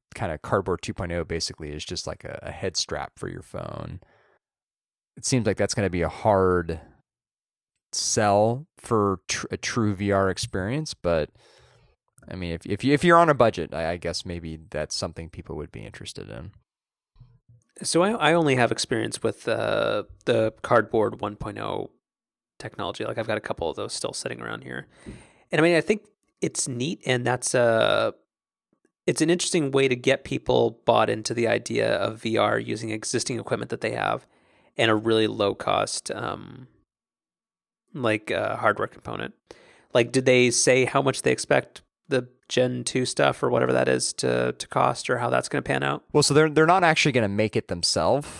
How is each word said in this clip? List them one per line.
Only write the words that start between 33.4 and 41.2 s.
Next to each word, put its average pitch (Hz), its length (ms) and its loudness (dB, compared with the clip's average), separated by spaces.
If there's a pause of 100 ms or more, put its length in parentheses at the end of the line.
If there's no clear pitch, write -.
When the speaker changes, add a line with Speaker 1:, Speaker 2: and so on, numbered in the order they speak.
Speaker 2:
that - 120 -8
they 113 100 -2
have 113 340 -4 (520)
and 117 120 4
a 110 60 4
really 110 320 2
low 107 260 0
cost, - 580 -2
um, - 560 -10 (1300)
like, 113 380 -2
uh, 104 240 -2
hardware 104 320 0
component. - 460 -10 (600)
Like, 120 180 4
did 127 140 2
they 127 240 6
say 127 360 4
how 139 160 2
much 135 200 0